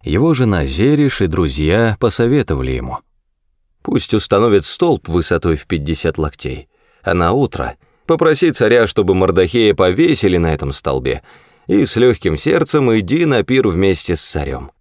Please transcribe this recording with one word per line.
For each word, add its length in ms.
Его 320
жена 300
Зериш 580
и 60
друзья 720
посоветовали 720
ему: 280
"Пусть 320
установит 520
столб 440
высотой 480
в 100
пятьдесят 500
локтей, 520
а 100
на 200
утро 420
попроси 460
царя, 360
чтобы 260
Мордохея 640
повесили 600
на 160
этом 180
столбе, 520
и 180
с 120
легким 400
сердцем 600
иди 280
на 180
пир 240
вместе 480
с 60
царем". 600